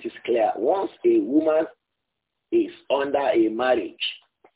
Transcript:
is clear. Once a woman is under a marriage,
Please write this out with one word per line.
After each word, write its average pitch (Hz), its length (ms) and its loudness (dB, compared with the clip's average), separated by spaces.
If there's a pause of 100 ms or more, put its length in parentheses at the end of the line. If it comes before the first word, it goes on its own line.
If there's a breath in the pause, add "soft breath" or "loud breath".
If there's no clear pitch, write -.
is 113 60 -8 (140)
clear. 113 300 0
Once 151 360 -2 (140)
a 117 140 4
woman 156 460 2 (880)
is 113 200 0 (180)
under 139 300 0
a 120 300 2
marriage, 117 460 -2 (600)